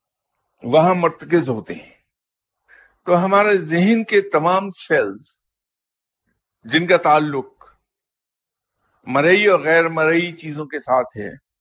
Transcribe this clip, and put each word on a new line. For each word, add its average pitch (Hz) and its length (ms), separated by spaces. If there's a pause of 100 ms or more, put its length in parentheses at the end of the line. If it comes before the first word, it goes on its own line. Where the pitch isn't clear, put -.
(640)
वहां 160 320
मर्तकिज 165 520
होते 110 260
हैं, - 300 (1040)
तो 175 80
हमारे 196 440
जहन 185 460
के 202 260
तमाम 185 400
cells 123 720 (1200)
जिनका 170 320
ताल्लुक 151 600 (1500)
मरई 170 380
और 180 160
गैर 165 260
मरई 165 440
चीजों 156 340
के 143 140
साथ 127 240 (120)
है, 104 220 (220)